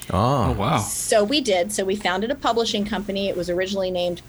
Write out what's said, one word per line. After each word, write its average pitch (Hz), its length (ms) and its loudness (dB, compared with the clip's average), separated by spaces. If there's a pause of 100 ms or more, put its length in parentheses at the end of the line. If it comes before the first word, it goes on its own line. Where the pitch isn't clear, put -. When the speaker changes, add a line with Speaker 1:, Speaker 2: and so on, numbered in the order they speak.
Speaker 1:
Oh. 113 420 4
Speaker 2:
Oh, - 20 -
wow. 98 260 2
Speaker 3:
So 208 420 0
we 269 200 2
did. 196 320 0
So 196 100 -2
we 190 140 0
founded 196 340 -2
a 285 40 -2
publishing 226 500 0
company. 196 420 -2
It - 80 -2
was 175 140 -2
originally 185 420 0
named 175 380 -2